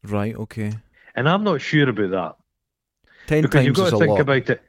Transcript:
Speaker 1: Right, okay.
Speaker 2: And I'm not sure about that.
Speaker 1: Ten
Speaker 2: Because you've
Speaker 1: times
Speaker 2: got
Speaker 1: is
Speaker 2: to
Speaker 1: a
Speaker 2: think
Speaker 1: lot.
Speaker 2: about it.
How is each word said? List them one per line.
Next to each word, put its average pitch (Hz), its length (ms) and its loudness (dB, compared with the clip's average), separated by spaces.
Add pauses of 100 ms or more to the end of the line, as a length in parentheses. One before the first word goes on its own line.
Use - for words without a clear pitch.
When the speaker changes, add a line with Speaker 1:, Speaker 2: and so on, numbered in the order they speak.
Speaker 1:
Right, 104 320 -4
okay. 107 360 -8 (440)
Speaker 2:
And 123 120 0
I'm 196 160 2
not 180 180 0
sure 143 280 2
about 104 220 -2
that. 87 240 -4 (920)
Speaker 1:
Ten 151 140 2
Speaker 2:
Because 143 240 4
you've 139 100 2
Speaker 1:
times - 20 0
Speaker 2:
got 190 80 2
Speaker 1:
is 175 60 2
Speaker 2:
to 123 40 2
Speaker 1:
a 104 40 2
Speaker 2:
think 131 120 4
Speaker 1:
lot. 101 100 2
Speaker 2:
about 135 280 0
it. 127 200 -2